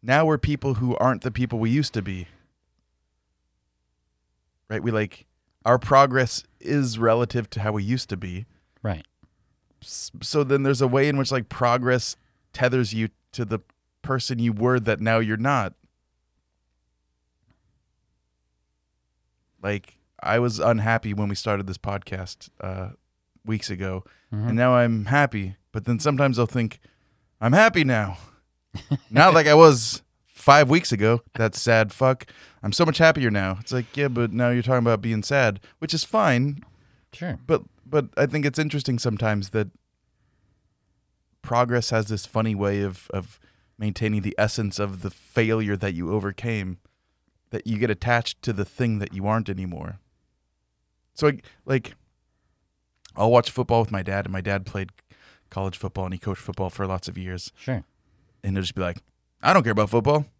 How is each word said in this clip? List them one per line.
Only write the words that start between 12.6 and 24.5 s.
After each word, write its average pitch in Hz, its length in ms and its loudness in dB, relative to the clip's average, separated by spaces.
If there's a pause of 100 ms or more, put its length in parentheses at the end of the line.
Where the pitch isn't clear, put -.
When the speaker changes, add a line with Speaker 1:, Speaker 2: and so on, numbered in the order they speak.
Speaker 1:
you 110 160 -2 (240)
to 120 120 -6
the 107 160 -6 (420)
person 131 360 -4
you 117 140 0
were 123 280 2
that 107 200 -2
now 113 200 2
you're 110 160 -2
not. 117 380 -2 (4000)
Like, 101 360 -6 (240)
I 110 160 0
was 120 200 0
unhappy 110 560 0
when 104 140 -4
we 101 60 -4
started 98 320 -4
this 95 120 -10
podcast, 95 680 -10 (120)
uh, 95 300 -10 (540)
weeks 110 260 -4
ago, 92 340 -6 (280)
Speaker 2:
Mm-hmm. 107 160 -4
Speaker 1:
and 110 100 0